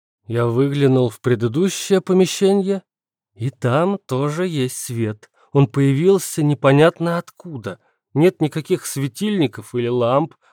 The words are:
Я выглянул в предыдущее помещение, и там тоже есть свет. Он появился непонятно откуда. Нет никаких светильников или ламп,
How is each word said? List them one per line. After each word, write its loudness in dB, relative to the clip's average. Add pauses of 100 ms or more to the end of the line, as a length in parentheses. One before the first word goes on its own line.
(260)
Я 0
выглянул 2
в -10
предыдущее 0
помещение, 0 (520)
и -6
там 0
тоже -4
есть -4
свет. -6 (220)
Он 4
появился 0
непонятно 2
откуда. -14 (360)
Нет 2
никаких -4
светильников -4
или -4
ламп, 0 (180)